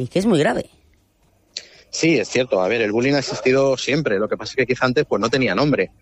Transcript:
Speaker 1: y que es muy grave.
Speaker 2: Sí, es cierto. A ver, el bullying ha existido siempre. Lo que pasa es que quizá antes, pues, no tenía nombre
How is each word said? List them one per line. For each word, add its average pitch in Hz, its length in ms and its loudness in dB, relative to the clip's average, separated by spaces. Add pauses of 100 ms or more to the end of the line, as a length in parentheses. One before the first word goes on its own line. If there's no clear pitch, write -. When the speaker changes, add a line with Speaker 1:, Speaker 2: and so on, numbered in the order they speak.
Speaker 1:
y 123 40 -6
que 170 120 -2
es 196 60 2
muy 190 140 4
grave. 214 300 0 (1200)
Speaker 2:
Sí, 160 280 2
es 101 120 -2
cierto. 117 320 0
A 92 80 0
ver, 117 120 0
el 104 120 -2
bullying 127 220 2
ha 143 40 2
existido 135 560 0
siempre. 123 420 -2
Lo 104 120 -2
que 101 80 -4
pasa - 140 -10
es - 40 -16
que 127 100 0
quizá 127 200 -2
antes, 131 180 2
pues, 113 160 -2
no 110 100 0
tenía 120 260 0
nombre 117 360 0 (100)